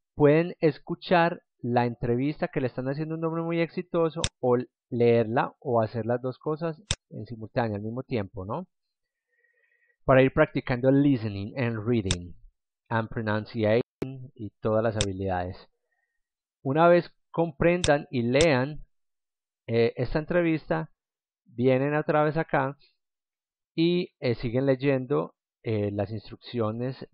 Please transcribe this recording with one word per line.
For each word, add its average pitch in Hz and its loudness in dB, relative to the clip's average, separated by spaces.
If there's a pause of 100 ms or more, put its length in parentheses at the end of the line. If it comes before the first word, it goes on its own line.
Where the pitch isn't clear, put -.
(160)
Pueden 156 4
escuchar 170 0 (180)
la 120 2
entrevista 127 -2
que 151 -6
le 127 -2
están 127 -6
haciendo 156 -6
a - -8
un 160 -6
hombre 165 -4
muy 170 -2
exitoso 165 -2 (180)
o 123 2 (320)
leerla 117 2
o 120 0
hacer 113 -4
las 120 -2
dos 127 -8
cosas 156 -6 (280)
en 107 -14
simultáneo 110 -6
al 101 -6
mismo 113 -8
tiempo, 98 -6
¿no? 143 -8 (1400)
Para 131 6
ir 135 4
practicando 131 0
el 139 6
listening 107 0
and 117 -4
reading 90 0 (560)
and 113 -2
pronunciation 107 0 (500)
y 104 -12 (120)
todas 110 2
las 110 -2
habilidades. 95 -4 (920)
Una 156 4
vez 175 4 (180)
comprendan 165 0
y 123 -2
lean, 139 2 (800)
eh, 117 2
esta 135 -2
entrevista, 160 -2 (540)
vienen 131 0
otra 151 0
vez 151 0
acá 143 -2 (960)
y, 175 2
eh, 123 -2
siguen 127 -2
leyendo, 135 0 (260)
eh, 104 -2
las 101 -4
instrucciones 113 -6